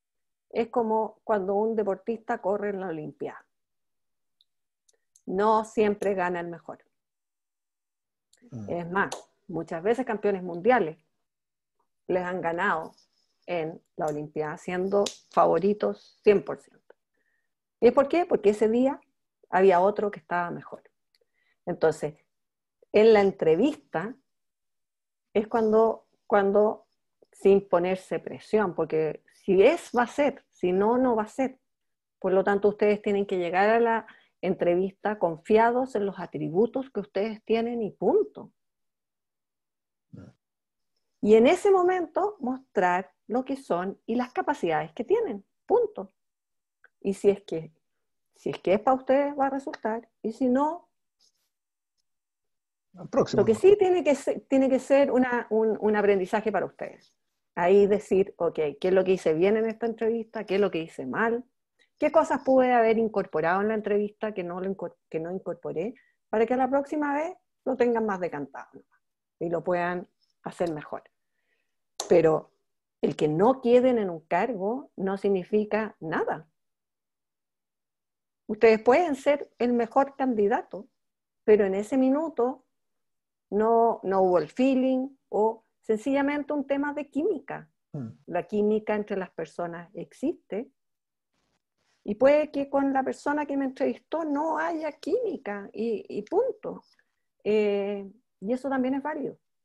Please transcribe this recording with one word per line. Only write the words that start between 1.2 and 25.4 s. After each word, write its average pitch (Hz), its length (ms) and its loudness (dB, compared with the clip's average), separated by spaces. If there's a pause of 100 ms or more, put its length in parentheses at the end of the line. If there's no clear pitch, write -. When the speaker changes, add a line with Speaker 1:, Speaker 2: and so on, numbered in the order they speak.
Speaker 1:
cuando 202 300 -2
un 220 220 0
deportista 220 640 -4
corre 202 320 -4
en 190 100 -8
la 185 80 -8
Olimpiada. 151 580 -12 (1800)
No 214 380 0
siempre 208 500 -2
gana 180 260 -4
el 170 80 -10
mejor. - 360 -16 (1700)
Speaker 2:
Mm. - 200 -12
Speaker 1:
Es 170 200 -6
más, 180 200 -2 (380)
muchas 165 340 -8
veces 240 240 0
campeones 202 360 -2
mundiales 175 560 0 (1120)
les 180 140 0
han 180 180 -6
ganado 165 520 -2 (540)
en 165 340 -6 (160)
la 170 100 -4
Olimpiada 151 520 -6
siendo 185 460 -2 (260)
favoritos 190 920 0
cien 202 220 4
por - 160 -8
ciento. - 340 -20 (840)
¿Y 226 80 6
es 240 40 6
por 277 160 2
qué? 339 180 0
Porque 208 240 2
ese 214 180 0
día 254 320 0 (500)
había 185 300 6
otro 208 300 0
que - 100 -14
estaba 175 300 -6
mejor. - 320 -14 (840)
Entonces, 160 480 -2 (800)
en 220 200 8
la 208 80 8
entrevista 196 960 0 (1200)
es 214 140 -2